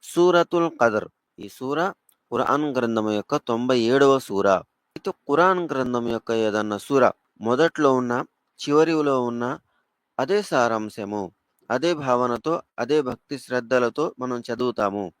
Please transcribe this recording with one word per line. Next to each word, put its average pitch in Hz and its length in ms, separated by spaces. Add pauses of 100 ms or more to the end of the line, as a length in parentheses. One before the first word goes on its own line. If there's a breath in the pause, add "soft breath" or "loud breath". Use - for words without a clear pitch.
సూరతుల్ 170 640
ఖదర్. 107 380 (320)
ఈ 107 80
సూర 135 320 (520)
ఖురాన్ 127 340
గ్రంథం 117 440
యొక్క 104 260
తొంభై 123 440
ఏడవ 135 400
సూర. 98 280 (400)
అయితే - 240
ఖురాన్ 180 500 (100)
గ్రంథం 123 360
యొక్క 117 240
ఏదన్నా 107 460
సూర 135 260 (380)
మొదట్లో 139 520
ఉన్న, 123 200 (460)
చివరిలో 151 640
ఉన్న 120 200 (760)
అదే 175 240
సారాంశము, 110 800 (480)
అదే 139 240
భావనతో, 127 680 (180)
అదే 135 220
భక్తి 127 360
శ్రద్ధలతో 123 680 (140)
మనం 127 200
చదువుతాము. 113 680 (160)